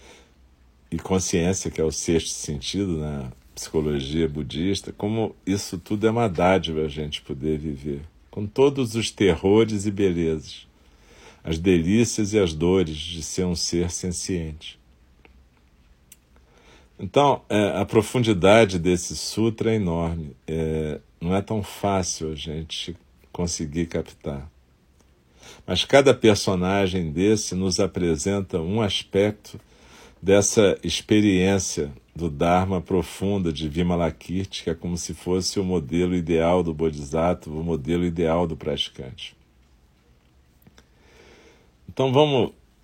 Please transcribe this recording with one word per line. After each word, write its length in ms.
e 80
consciência, 720
que 100
é 40
o 80
sexto 380
sentido 680
na 340
psicologia 720
budista, 640
como 420
isso 320
tudo 300
é 20
uma 200
dádiva 560
a 20
gente 340
poder 380
viver, 440
com 160
todos 480
os 160
terrores 760
e 60
belezas, 760
as 160
delícias 720
e 80
as 140
dores 420
de 260
ser 240
um 120
ser 340
senciente. 880
Então, 520
é, 320
a 20
profundidade 960
desse 380
sutra 540
é 40
enorme. 600
É, 540
não 160
é 60
tão 200
fácil 680
a 40
gente 600
conseguir 560
captar. 600
Mas 160
cada 300
personagem 1000
desse 440
nos 240
apresenta 800
um 220
aspecto 760
dessa 600
experiência 1080
do 100
Dharma 520
profunda 720
de 160
Vimalakirti, 960
que 40
é 60
como 220
se 160
fosse 440
o 60
modelo 500
ideal 480
do 120
Bodhisattva, 800
o 100
modelo 400
ideal 420
do 120
praticante. 800
Então 240
vamos 400